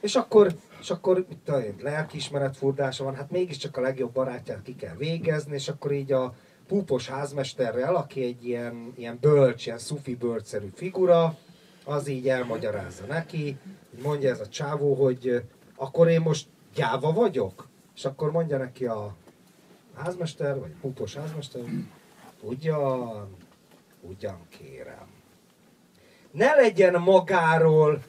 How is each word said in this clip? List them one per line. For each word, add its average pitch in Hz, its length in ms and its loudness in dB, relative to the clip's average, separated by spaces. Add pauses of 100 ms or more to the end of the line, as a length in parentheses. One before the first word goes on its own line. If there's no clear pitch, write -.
És 214 140 -2
akkor, 208 400 6 (260)
és - 100 -10
akkor, 185 380 2
mit 160 160 -16
tudom 143 160 0
én, 104 220 -6
lelkiismeret 143 720 -4
furdása 135 480 -2
van, 135 100 -6
hát 139 160 -12
mégiscsak 175 460 -6
a 131 40 -4
legjobb 127 320 -2
barátját 123 500 -6
ki 127 140 -14
kell 92 200 -12
végezni, 151 580 -4
és 139 140 -6
akkor 143 240 -4
így 139 200 -2
a 127 220 0 (320)
púpos 165 420 -2
házmesterrel, 131 880 -2
aki - 300 -4
egy 120 220 -6
ilyen, 120 500 -6
ilyen 117 240 -12
bölcs, 139 460 4
ilyen 117 120 -8
szufi 139 360 -8
bölcszerű 113 600 -6
figura, 170 640 4 (480)
az 143 240 -4
így 131 200 -4
elmagyarázza 120 800 -4
neki, 160 380 -6
így 139 100 -6 (460)
mondja 139 280 0
ez 113 100 -4
a 104 80 -10
csávó, 143 460 -2
hogy, 131 340 2
ö, 123 100 2 (380)
akkor 160 320 4
én 165 120 4
most 160 260 0 (280)
gyáva 131 380 0
vagyok? 160 560 0 (280)
És - 80 -16
akkor 143 260 -4
mondja 160 280 0
neki 127 280 -6
a 104 280 -6 (840)
házmester, 160 640 -4
vagy - 200 -12
púpos 131 360 -8
házmester, 151 460 -10 (800)
ugyan, 127 960 -4 (640)
ugyan - 380 -10 (200)
kérem. 127 480 -18 (1200)
Ne 240 240 4
legyen 190 460 8
magáról 160 1080 6